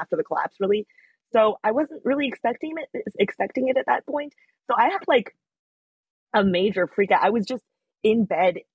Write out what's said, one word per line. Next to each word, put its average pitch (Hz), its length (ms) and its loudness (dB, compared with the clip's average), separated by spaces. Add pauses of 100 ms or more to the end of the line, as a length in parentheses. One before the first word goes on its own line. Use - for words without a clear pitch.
after 165 160 -4
the 160 80 -2
collapse, 147 340 -4
really. 202 280 0 (460)
So 214 300 4
I 208 100 0
wasn't 294 320 -4
really 277 220 0
expecting 254 520 -6
it, - 260 -10 (140)
expecting - 500 -2
it 254 80 0
at 262 100 -2
that 247 200 0
point. 294 280 -8 (360)
So 240 60 0
I 240 140 2
had, 392 160 -6
like, 269 280 0 (1000)
a 214 100 4
major 185 420 0
freak 202 240 0
out. 185 120 4
I 185 80 4
was 220 160 -2
just 247 160 -8 (400)
in 220 220 2
bed, 180 340 0 (160)